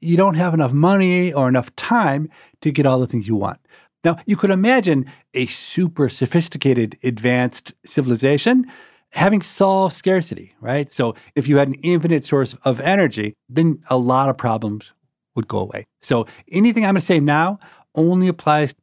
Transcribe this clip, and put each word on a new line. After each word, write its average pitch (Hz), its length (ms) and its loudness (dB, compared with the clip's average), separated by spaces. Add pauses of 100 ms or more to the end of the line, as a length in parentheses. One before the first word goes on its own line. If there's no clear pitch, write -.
you 170 180 0
don't 190 160 2
have 170 180 0
enough 147 200 0
money 180 600 2
or 135 160 0
enough 127 280 -2
time 156 520 0 (320)
to 156 100 -2
get 139 140 0
all 131 160 2
the 123 60 0
things 110 200 -4
you 110 100 0
want. 98 220 -4 (460)
Now, 165 220 2
you 208 100 0
could 196 140 0
imagine 185 560 2 (260)
a 127 140 -2
super 165 640 -2
sophisticated, 131 920 -2
advanced 123 680 -2 (140)
civilization 143 800 0 (460)
having 202 280 2
solved 190 540 0
scarcity, - 680 -4
right? 135 320 -4
So 117 220 -2 (200)
if 135 140 -2
you 147 80 4
had 139 120 4
an 135 140 -6
infinite 165 440 0
source 139 280 0 (100)
of 123 180 -2
energy, 139 500 0 (160)
then 156 400 0
a 131 80 0
lot 127 320 2
of 123 80 -2
problems 110 560 -4 (440)
would 120 120 -4
go 101 120 -6
away. - 260 -10 (160)
So 117 240 -2 (260)
anything 214 320 2
I'm 196 60 2
gonna 190 100 0
say 175 180 2
now 156 400 0 (360)
only 180 340 2
applies 151 540 0